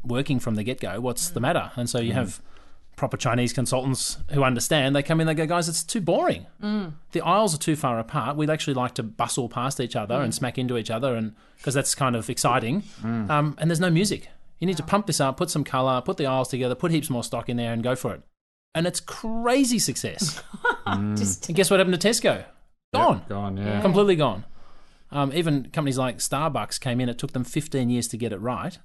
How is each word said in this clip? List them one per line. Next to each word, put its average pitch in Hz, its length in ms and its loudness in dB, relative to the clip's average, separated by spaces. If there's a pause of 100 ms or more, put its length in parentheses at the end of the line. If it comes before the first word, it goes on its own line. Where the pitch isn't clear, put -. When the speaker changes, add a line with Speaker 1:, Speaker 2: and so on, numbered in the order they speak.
Speaker 1:
working 131 340 0
from 113 160 0
the 107 80 0
get-go. 104 380 -4
What's 120 300 -2
the 160 100 -4
Speaker 2:
Mm. - 20 0
Speaker 1:
matter?" 165 340 0
And 120 140 -2
so 127 80 0
you 117 140 0
Speaker 3:
Mm. - 20 -2
Speaker 1:
have 117 260 -2 (560)
proper 131 200 -2
Chinese 123 360 2
consultants 131 640 0 (120)
who 139 140 4
understand. 131 500 2
They 143 80 2
come 160 180 2
in, 160 60 4
they 160 80 2
go, 160 120 0
"Guys, 175 220 0
it's 165 140 -2
too - 180 -2
boring." 175 460 2 (160)
Speaker 2:
Mm. 208 300 -2 (180)
Speaker 1:
The 170 120 -2
aisles 190 300 4
are 147 60 -2
too 160 160 0
far 123 240 0
apart. 135 380 -2
We'd 151 120 2
actually 151 260 0
like 123 200 0
to 139 80 -4
bustle 117 460 -2
past 123 320 -2
each 120 160 -2
other 110 180 -2
and 127 180 0
Speaker 2:
Mm. - 40 -4
Speaker 1:
smack 123 220 -4
into 123 200 0
each 110 140 -4
other, 120 240 0
and 110 180 -4 (260)
'cause 131 140 -2
that's 135 220 0
kind 131 180 2
of 113 160 -4
exciting. 123 540 2 (180)
Speaker 3:
Mm. 113 260 -2
Speaker 1:
Um, 147 300 2
and 156 100 0
there's 165 120 2
no 185 100 4
music. 170 380 2 (320)
You 170 80 0
need 185 80 0
to - 80 -6
Speaker 2:
Wow. 160 60 -6
Speaker 1:
pump 208 180 2
this 156 120 0
up, 135 160 2
put 170 140 0
some 143 140 0
colour, 131 380 2
put 185 160 -2
the 147 80 0
aisles 131 220 2
together, 123 280 0
put 165 160 0
heaps 143 180 0
more 120 140 0
stock 120 240 -6
in 120 80 0
there 117 160 -2
and 113 100 -2
go 123 140 0
for 110 180 -4
it. 76 80 -14 (540)
And 165 100 0
it's 175 140 -2
crazy 240 800 2
success. - 680 -4
Speaker 2:
<laughs> - 400 -2
Speaker 3:
Mm. - 320 0
Speaker 2:
Just - 300 -2
Speaker 1:
And 165 80 -2
guess 190 140 4
what 190 100 6
happened 180 200 4
to 202 80 4
Tesco? 165 360 2 (500)
Gone. 262 240 4
Speaker 3:
Yep, - 100 -10
gone, 101 280 -4
yeah. 98 80 -4
Speaker 2:
Yeah. 208 180 2
Speaker 1:
Completely 196 340 6
gone. 113 280 2 (680)
Um, 139 220 0
even 151 380 2
companies 139 280 0
like 123 200 0
Starbucks 135 600 -2
came 123 200 0
in, 123 80 0
it 117 100 -4
took - 140 -6
them 127 120 -2
fifteen 135 460 -2
years 120 180 0
to 120 80 -6
get 110 160 -4
it 95 80 -6
right. 123 440 -6